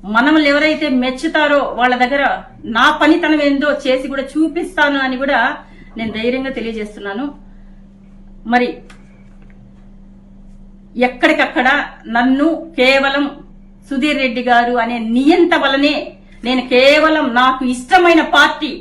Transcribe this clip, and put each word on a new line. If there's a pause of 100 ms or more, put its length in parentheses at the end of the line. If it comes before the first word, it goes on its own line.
(160)
మనల్ని
ఎవరైతే (160)
మెచ్చుతారో (200)
వాళ్ళ
దగ్గర (540)
నా (160)
పనితనం
ఏందో (160)
చేసి
కూడా
చూపిస్తాను
అని
కూడా (600)
నేను
ధైర్యంగా
తెలియజేస్తున్నాను. (1300)
మరి (2500)
ఎక్కడికక్కడ (480)
నన్ను (300)
కేవలం (640)
సుధీర్
రెడ్డి
గారు
అనే (160)
నియంత
వలనే (520)
నేను (120)
కేవలం (140)
నాకు (100)
ఇష్టమైన (140)
పార్టీ (120)